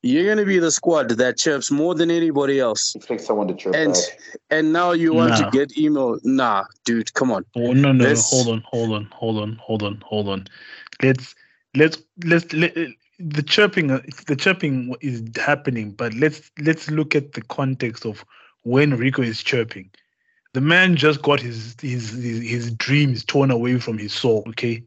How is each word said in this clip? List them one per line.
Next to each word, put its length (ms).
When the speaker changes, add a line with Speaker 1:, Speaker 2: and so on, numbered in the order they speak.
Speaker 1:
You're 240
gonna 180
be 140
the 140
squad 380
that 280
chirps 320
more 240
than 160
anybody 480
else. 380
Speaker 2:
Expect 260
someone 260
to 60
chirp 220
Speaker 1:
And, 160
Speaker 2:
back. 100
Speaker 1:
and 220
now 200
you 220
want 220
to 60
Speaker 3:
Nah. 80
Speaker 1:
get 280
emo-, 460
nah, 400
dude, 300
come 160
on. 140
Speaker 3:
Oh, 180
no, 0
no, 200
no, 120
Speaker 1:
This 240
Speaker 3:
hold 200
on, 180
hold 260
on, 200
hold 260
on, 240
hold 220
on, 200
hold 240
on. 200
Let's, 340
let's, 220
let's, 280
let, 220
the 240
chirping, 480
uh, 100
the 80
chirping 680
is 220
happening, 560
but 220
let's, 440
let's 320
look 240
at 200
the 80
context 640
of 200
when 340
Rico 260
is 180
chirping. 480
The 80
man 360
just 260
got 180
his, 400
his, 300
his, 320
his 300
dreams 520
torn 280
away 260
from 200
his 140
soul, 360
okay? 380